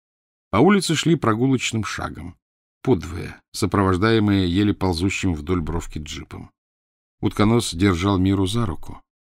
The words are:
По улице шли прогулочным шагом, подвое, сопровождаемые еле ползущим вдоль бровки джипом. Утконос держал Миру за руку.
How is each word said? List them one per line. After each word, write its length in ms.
По 80
улице 360
шли 220
прогулочным 720
шагом, 520
подвое, 600
сопровождаемые 1000
еле 200
ползущим 640
вдоль 260
бровки 380
джипом. 520
Утконос 520
держал 440
Миру 280
за 200
руку. 360